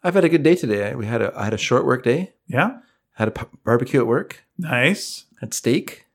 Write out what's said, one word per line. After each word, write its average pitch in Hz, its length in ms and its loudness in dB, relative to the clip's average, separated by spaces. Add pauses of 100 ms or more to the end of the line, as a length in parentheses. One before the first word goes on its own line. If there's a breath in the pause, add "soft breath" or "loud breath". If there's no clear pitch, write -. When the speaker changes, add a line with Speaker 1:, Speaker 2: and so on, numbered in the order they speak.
Speaker 1:
I've 180 120 -2
had 185 100 6
a 160 40 4
good 160 140 4
day 165 120 6
today. 104 400 -2
We 113 100 -8
had 110 160 -2
a, 104 180 -2
I 104 40 -2
had 107 100 -2
a 104 60 -4
short - 260 2
work 127 180 0
day. 151 300 0 (140)
Speaker 2:
Yeah? 196 300 -2 (360 soft breath)
Speaker 1:
Had 110 140 -2
a 110 40 -2
p-, - 140 -12 (180)
barbecue 127 360 2
at 117 80 2
work. - 360 -4 (140)
Speaker 2:
Nice. 156 680 -2 (160)
Speaker 1:
Had 113 120 -10
steak. - 600 -2